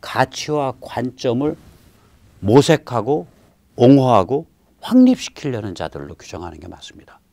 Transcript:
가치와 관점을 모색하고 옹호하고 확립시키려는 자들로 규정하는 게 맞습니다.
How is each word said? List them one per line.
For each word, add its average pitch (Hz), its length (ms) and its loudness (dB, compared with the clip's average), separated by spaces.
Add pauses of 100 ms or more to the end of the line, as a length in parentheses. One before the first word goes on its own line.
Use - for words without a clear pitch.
가치와 135 800 -4
관점을 127 720 -6 (840)
모색하고 135 840 2 (500)
옹호하고 127 680 4 (340)
확립시키려는 143 920 0
자들로 76 400 -12
규정하는 82 440 -16
게 90 80 -20
맞습니다. - 540 -20 (120)